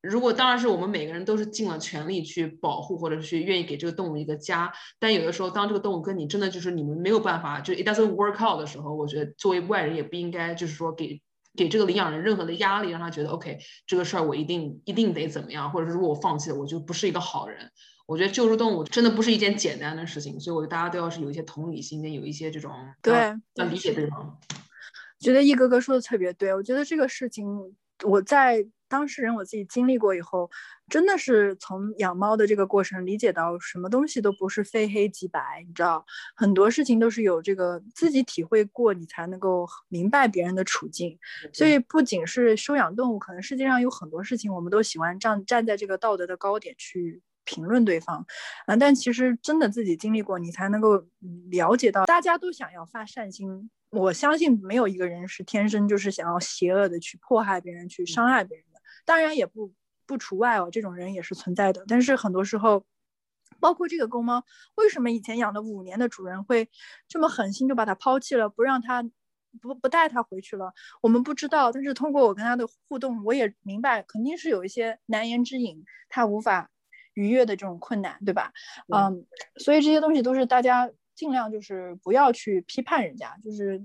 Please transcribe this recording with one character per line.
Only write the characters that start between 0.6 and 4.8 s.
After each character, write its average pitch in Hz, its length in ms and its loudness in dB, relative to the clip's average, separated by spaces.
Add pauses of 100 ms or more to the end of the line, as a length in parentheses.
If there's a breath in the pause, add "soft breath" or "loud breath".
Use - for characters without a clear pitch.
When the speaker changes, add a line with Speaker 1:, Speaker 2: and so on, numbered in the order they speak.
Speaker 1:
我 190 120 2
们 185 100 -4
每 160 180 -4
个 160 60 -8
人 170 140 -8
都 214 100 0
是 214 80 -2
尽 214 240 -4
了 160 100 -4
全 156 300 -8
力 185 140 -4
去 160 240 -4
保 151 340 -4
护 175 160 -6
或 165 140 -4
者 160 100 -4
去 160 220 -4
愿 185 180 0
意 - 20 -4
给 156 140 -6
这 165 100 -6
个 170 60 -4
动 175 180 -6
物 151 60 -6
一 151 80 -6
个 151 100 -6
家， 170 380 -4 (260 loud breath)